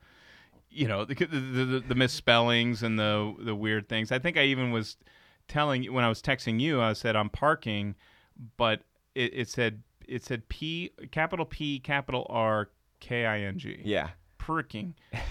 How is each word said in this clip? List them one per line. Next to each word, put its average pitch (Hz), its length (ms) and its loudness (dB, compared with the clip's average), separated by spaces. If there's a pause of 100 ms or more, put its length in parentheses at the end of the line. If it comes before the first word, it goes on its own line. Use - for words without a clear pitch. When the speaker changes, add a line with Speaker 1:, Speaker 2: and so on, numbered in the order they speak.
(680)
Speaker 1:
you 147 180 -2
know, 104 160 0
the, 123 120 -6
the, 175 100 0 (400)
the, 131 140 0 (100)
the 127 60 0
misspellings 120 880 4
and 113 140 0
the, 107 420 0
the 110 160 -4
weird 107 340 0
things. 110 240 -2
I 131 60 0
think - 180 0
I 147 60 6
even 131 280 2
was 113 240 -2 (540)
telling 143 340 2
you, 104 80 -6
when 127 140 4
I 113 40 6
was 110 120 -2
texting 123 400 0
you, 143 200 2
I 110 120 4
said, 110 220 0
"I'm 107 140 2
parking," 104 680 0 (600)
but 110 240 2 (340)
it, 123 180 0
it 127 160 -4
said, 113 320 0 (260)
it 127 160 -6
said 117 260 -6
P, 165 420 -6 (180)
capital 160 360 -2
P, 143 340 -4
capital 135 500 -2
R, 110 400 2 (300)
K 120 260 -2
I 107 140 2
N 98 180 -4
G. - 260 -10
Speaker 2:
Yeah. 90 260 0 (280)
Speaker 1:
Parking. 160 560 -6 (360)